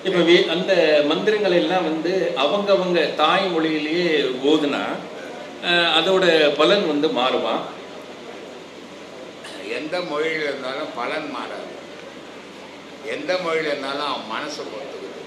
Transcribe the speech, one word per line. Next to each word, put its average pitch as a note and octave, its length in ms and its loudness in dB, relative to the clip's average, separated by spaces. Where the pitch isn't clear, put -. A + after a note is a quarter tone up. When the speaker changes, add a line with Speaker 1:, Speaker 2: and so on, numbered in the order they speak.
Speaker 1:
இப்ப F#3 160 2
வே-, E3+ 280 6
அந்த E3 580 4
மந்திரங்கள் G3+ 460 2
எல்லாம் F3 320 4
வந்து D#3+ 520 0
அவங்கவங்க F3+ 800 2
தாய்மொழியிலேயே D#3+ 1040 2
ஓதுனா, C#3 400 4
அஹ், F3 320 2
அதோட E3 600 6
பலன் E3+ 320 6
வந்து D3 200 2
மாறுமா? A#2+ 540 0
Speaker 2:
எந்த D3+ 300 -4
மொழியில D#3 440 -2
இருந்தாலும் C3+ 520 -4
பலன் C#3 360 -4
மாறாது. A2+ 460 -8
எந்த D3 280 -4
மொழியில D#3+ 320 0
இருந்தாலும் C#3 400 -4
அவன் A2+ 340 -4
மனசை D3 120 -6
பொறுத்துக்குது. G#2+ 760 -10